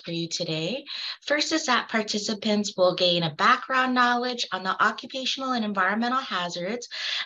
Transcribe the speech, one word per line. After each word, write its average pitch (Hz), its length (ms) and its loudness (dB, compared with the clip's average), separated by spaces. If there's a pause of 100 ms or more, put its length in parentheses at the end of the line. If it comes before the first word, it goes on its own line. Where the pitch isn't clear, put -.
for 170 80 -8
you 165 160 -2
today. 165 560 -4 (420)
First 302 280 0
is 311 140 0
that 240 200 2
participants 214 880 0
will 180 200 6
gain 175 280 2
a 151 120 0
background 254 580 2
knowledge 247 580 2
on 185 120 -4
the 190 200 0
occupational 262 720 -2
and 226 100 0
environmental 214 560 2
hazards, 180 720 -4 (360)